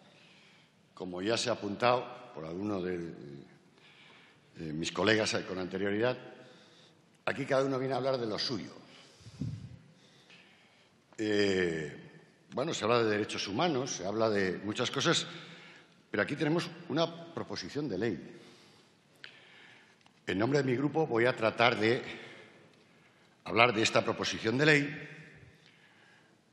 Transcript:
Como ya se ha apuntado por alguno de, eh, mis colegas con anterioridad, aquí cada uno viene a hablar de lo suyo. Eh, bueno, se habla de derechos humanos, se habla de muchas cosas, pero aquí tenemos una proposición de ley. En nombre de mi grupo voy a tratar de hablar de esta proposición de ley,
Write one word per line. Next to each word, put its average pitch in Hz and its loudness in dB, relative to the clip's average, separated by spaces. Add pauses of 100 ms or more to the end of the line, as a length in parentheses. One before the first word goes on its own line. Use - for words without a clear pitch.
(960)
Como 90 -8
ya 110 0
se 120 0
ha 107 -2
apuntado 120 0
por 78 -12
alguno 98 -4
de, 90 -2
eh, - -14
mis 80 -4
colegas 107 4 (100)
con 92 -6
anterioridad, 101 0 (1120)
aquí 107 -4
cada 135 2
uno 135 0
viene 131 -2
a 123 0
hablar 131 0
de 120 -2
lo 101 -4
suyo. - -4 (2500)
Eh, 95 2 (600)
bueno, 143 -2
se - -4
habla 117 4
de 110 4
derechos 104 0
humanos, 127 0
se 90 -6
habla 110 2
de 95 2
muchas 107 -2
cosas, 143 2 (840)
pero 104 2
aquí 135 -4
tenemos 156 0 (200)
una 160 0 (260)
proposición 110 -6
de 95 -4
ley. 101 -4 (1900)
En 95 -2
nombre 131 2
de 139 2
mi 127 2
grupo 147 0
voy 117 2
a 123 2
tratar 113 4
de 113 4 (1400)
hablar 117 6
de 107 2
esta 110 4
proposición 110 0
de 151 4
ley, 147 4 (1400)